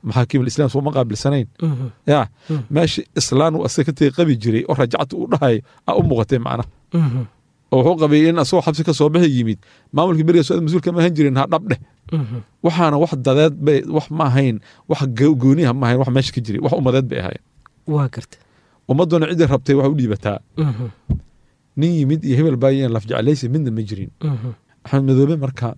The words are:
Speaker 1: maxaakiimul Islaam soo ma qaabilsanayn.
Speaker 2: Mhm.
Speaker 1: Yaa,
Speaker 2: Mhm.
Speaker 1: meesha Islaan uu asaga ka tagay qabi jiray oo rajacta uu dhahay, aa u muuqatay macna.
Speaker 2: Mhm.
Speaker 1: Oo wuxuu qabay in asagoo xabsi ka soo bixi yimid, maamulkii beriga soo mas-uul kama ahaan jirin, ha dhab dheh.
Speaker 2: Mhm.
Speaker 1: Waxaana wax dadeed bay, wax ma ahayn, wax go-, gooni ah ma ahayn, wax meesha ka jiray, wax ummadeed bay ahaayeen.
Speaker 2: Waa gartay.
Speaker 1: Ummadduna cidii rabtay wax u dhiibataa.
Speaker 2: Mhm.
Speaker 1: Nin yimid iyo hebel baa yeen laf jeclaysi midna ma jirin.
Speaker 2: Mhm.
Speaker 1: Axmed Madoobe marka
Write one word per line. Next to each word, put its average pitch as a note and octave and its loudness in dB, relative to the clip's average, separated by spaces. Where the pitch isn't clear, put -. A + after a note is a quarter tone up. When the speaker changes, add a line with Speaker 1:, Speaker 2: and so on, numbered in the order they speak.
Speaker 1:
maxaakiimul B2+ 0
Islaam C3 0
soo C#3+ -2
ma C#3+ -4
qaabilsanayn. B2+ -2
Speaker 2:
Mhm. C3+ -4
Speaker 1:
Yaa, C#3+ 2
Speaker 2:
Mhm. D3+ -4
Speaker 1:
meesha D#3+ 0
Islaan D3+ 0
uu - -2
asaga C3 -2
ka D#3+ -4
tagay C#3 2
qabi D#3 2
jiray A2+ 0
oo D#3 0
rajacta C3 -2
uu - -6
dhahay, C3+ 0
aa - -2
u - 2
muuqatay B2 0
macna. B2 -4
Speaker 2:
Mhm. C3 0
Speaker 1:
Oo C3 4
wuxuu E3 2
qabay D3+ 4
in E3+ 2
asagoo D#3 2
xabsi D#3+ -2
ka E3+ 0
soo D3 2
bixi E3 4
yimid, A2+ -2
maamulkii D#3 0
beriga E3+ 4
soo F3+ 0
mas-uul E3 0
kama E3+ -2
ahaan E3+ 2
jirin, D3 2
ha C3+ 0
dhab F3 -2
dheh. D#3 -2
Speaker 2:
Mhm. B2 -4
Speaker 1:
Waxaana E3 2
wax D#3 0
dadeed C#3 2
bay, C#3+ 2
wax D3+ -2
ma D#3 -2
ahayn, B2+ 2
wax - -2
go-, C3 4
gooni C3+ 4
ah A#2+ 2
ma C3 -2
ahayn, B2 2
wax C3+ 0
meesha C3 0
ka B2 -4
jiray, A2 -6
wax C3 0
ummadeed B2+ 0
bay - -6
ahaayeen. - -8
Speaker 2:
Waa D3 -2
gartay. - -14
Speaker 1:
Ummadduna D#3+ 2
cidii E3 2
rabtay C#3 0
wax C#3 2
u D3 0
dhiibataa. G#2+ -2
Speaker 2:
Mhm. B2+ -2
Speaker 1:
Nin D#3 0
yimid D3+ 0
iyo C3 0
hebel D3 2
baa C3+ 2
yeen C3+ 0
laf G#2+ -2
jeclaysi B2+ -2
midna C#3 -2
ma A2 -4
jirin. G2+ -10
Speaker 2:
Mhm. B2+ -6
Speaker 1:
Axmed C#3 0
Madoobe C#3 4
marka C3 -6